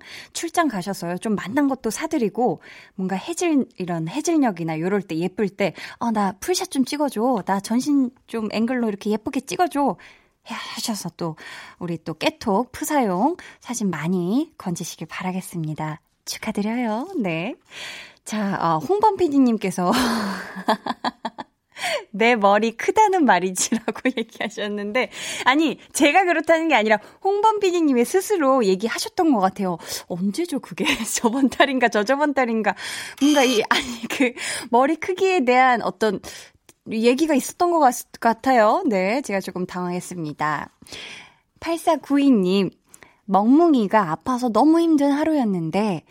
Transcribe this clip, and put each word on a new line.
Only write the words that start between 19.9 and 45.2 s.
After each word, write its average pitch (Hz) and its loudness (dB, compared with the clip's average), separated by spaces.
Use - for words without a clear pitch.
<laughs> 226 -4
"내 226 2
머리 214 4
크다는 381 2
말이지라고 190 0
<laughs> 254 0
얘기하셨는데", 208 -6
아니, 277 2
제가 320 4
그렇다는 330 2
게 294 4
아니라 214 4
홍범 415 2
피디님의 320 2
스스로 277 2
얘기하셨던 226 0
것 214 4
같아요. 185 0
언제죠, 202 -4
그게? - -6
<laughs> 262 -2
저번 247 0
달인가, 262 2
저저번 269 0
달인가. 226 0
뭔가 285 6
이, 233 4
아니, 240 -4
그 247 0
머리 269 4
크기에 370 0
대한 247 4
어떤 202 -2
얘기가 254 2
있었던 349 0
것 330 2
같-, - 0
같아요. 240 2
네, 208 0
제가 196 -4
조금 185 -6
당황했습니다. 175 -6
팔사구이님, 269 2
"멍뭉이가 220 4
아파서 247 -2
너무 302 6
힘든 294 4
하루였는데 208 0